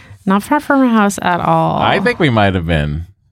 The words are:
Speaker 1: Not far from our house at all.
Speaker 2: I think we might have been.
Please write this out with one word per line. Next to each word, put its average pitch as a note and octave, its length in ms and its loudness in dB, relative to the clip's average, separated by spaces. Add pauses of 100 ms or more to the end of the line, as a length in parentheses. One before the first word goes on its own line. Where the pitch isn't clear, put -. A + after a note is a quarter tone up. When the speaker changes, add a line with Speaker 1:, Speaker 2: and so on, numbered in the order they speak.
(260)
Speaker 1:
Not G3 180 0
far D4 180 -2
from C#4+ 180 0
our C4 80 4
house G#3 340 0
at F3 200 -2
all. D#3+ 380 0
Speaker 2:
I E3 200 0
think A#3 180 0
we E3 120 2
might G2+ 260 2
have E2+ 100 -2
been. D#2+ 420 -2 (240)